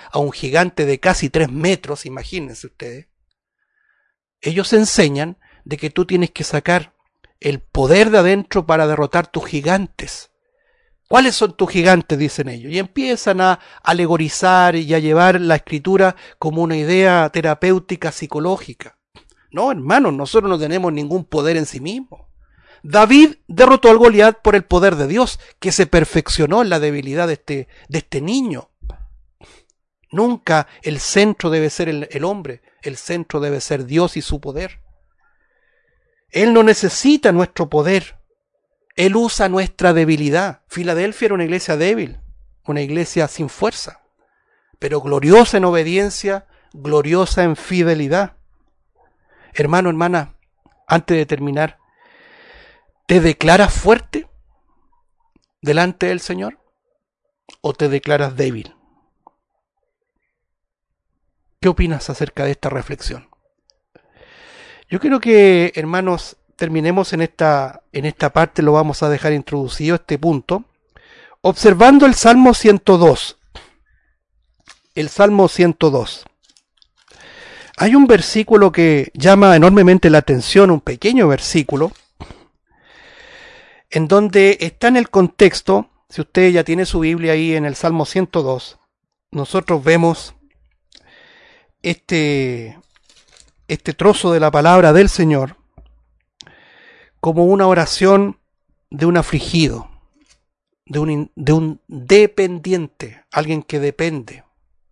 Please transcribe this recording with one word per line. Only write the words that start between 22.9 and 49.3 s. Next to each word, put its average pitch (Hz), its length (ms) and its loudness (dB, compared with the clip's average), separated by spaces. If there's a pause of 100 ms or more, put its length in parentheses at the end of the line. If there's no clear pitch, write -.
derrotó 254 420 4
al 226 80 8
Goliat 220 460 4
por 208 120 2
el 185 100 0
poder 180 320 2
de 143 100 -2
Dios, 233 320 -4 (200)
que 185 120 -6
se 180 160 0
perfeccionó 165 720 0
en 214 80 -2
la 165 100 -2
debilidad 147 460 -4
de 160 80 -4
este, 139 340 -10 (200)
de 151 100 -8
este 139 240 -10
niño. 202 480 -6 (1400)
Nunca 175 560 -2 (160)
el 147 160 -8
centro 202 500 -2
debe 156 220 -2
ser 165 180 -6
el, 147 220 -8
el 143 120 -8
hombre, 170 380 -10 (220)
el 139 140 -14
centro 170 420 -10
debe 143 220 -6
ser 135 260 -8
Dios 165 280 -2
y 156 60 -8
su 143 180 -8
poder. 143 440 -14 (1500)
Él 226 240 0
no 226 80 6
necesita 220 720 0
nuestro 175 360 -2
poder, 165 520 -4 (760)
Él 196 200 0
usa 220 340 -2
nuestra 185 440 0
debilidad. 160 760 -2
Filadelfia 180 600 -6
era 202 80 -4
una 175 100 -4
iglesia 170 320 -6
débil, 180 420 -4 (460)
una 147 160 -6
iglesia 156 460 -4
sin 151 220 -10
fuerza, - 540 -10 (760)
pero 147 240 -6
gloriosa 147 560 4
en 190 80 0
obediencia, 190 840 -4 (260)
gloriosa 151 680 -2
en 165 120 0
fidelidad. 170 840 -4 (1160)